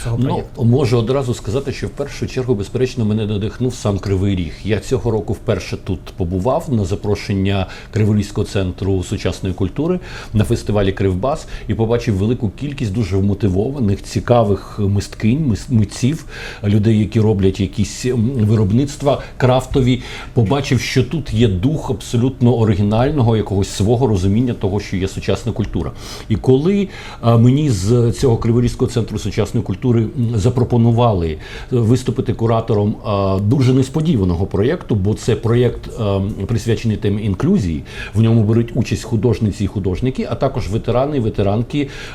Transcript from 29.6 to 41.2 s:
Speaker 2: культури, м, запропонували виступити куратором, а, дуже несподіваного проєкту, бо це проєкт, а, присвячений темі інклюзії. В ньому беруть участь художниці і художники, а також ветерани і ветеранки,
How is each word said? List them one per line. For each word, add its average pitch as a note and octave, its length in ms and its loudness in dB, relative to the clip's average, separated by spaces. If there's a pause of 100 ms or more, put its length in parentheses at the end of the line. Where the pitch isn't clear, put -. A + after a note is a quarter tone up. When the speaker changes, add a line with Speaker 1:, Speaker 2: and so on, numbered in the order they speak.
Speaker 2:
культури, A#2 360 2
м, G#2+ 80 0 (260)
запропонували A#2 1000 2 (340)
виступити A#2+ 600 2
куратором, A2+ 640 0 (100)
а, G2 360 0
дуже B2+ 320 4
несподіваного B2+ 720 2
проєкту, A#2+ 500 0
бо G2 180 2
це A2 220 0
проєкт, A#2 540 0 (100)
а, G2 220 0 (260)
присвячений A2 500 0
темі G#2 260 -2
інклюзії. G2+ 600 0 (300)
В G#2 80 4
ньому A2+ 220 6
беруть A#2 320 2
участь G#2+ 280 -2
художниці G#2+ 600 0
і F#2+ 40 0
художники, G#2 640 -2
а A#2 40 -4
також A2+ 340 -2
ветерани B2 480 0
і - 20 0
ветеранки, A2 720 0 (260)